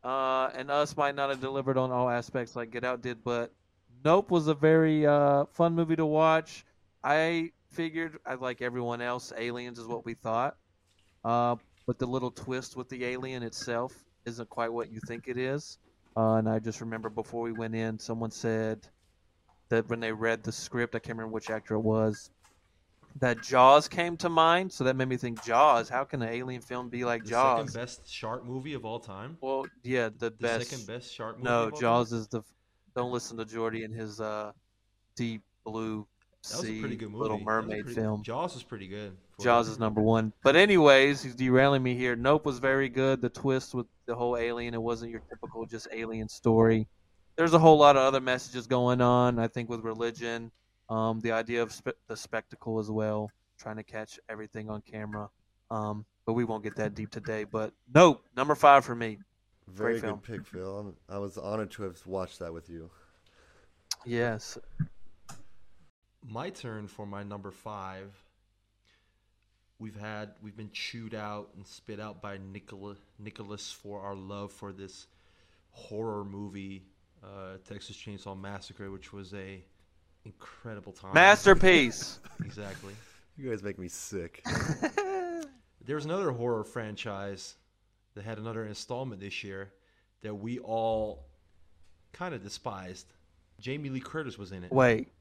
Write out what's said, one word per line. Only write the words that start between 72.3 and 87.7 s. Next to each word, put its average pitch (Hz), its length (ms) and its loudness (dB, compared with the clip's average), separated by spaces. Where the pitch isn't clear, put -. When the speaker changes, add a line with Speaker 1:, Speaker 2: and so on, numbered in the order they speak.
Speaker 2:
Nicola-, 98 580 -16
Nicholas 104 520 -14
for 101 300 -14
our 98 140 -10
love 101 360 -12
for 101 200 -14
this 95 360 -18
horror 107 520 -8
movie, 98 640 -12
uh, 95 340 -16
Texas 101 300 -16
Chainsaw 98 420 -14
Massacre, 98 500 -14
which 95 220 -16
was 98 220 -16
a 95 300 -14
incredible - 720 -18
time. - 200 -14
Speaker 1:
Masterpiece. 185 1120 6
Speaker 2:
<laughs> - 40 -20
Exactly. 101 500 -12
Speaker 3:
You 131 120 -10
guys 104 140 -6
make 101 160 -6
me 90 80 -10
sick. - 640 -12
Speaker 1:
<laughs> - 40 -4
Speaker 2:
There 139 120 -6
was 147 80 -8
another 170 260 -2
horror 117 320 -2
franchise 101 880 -10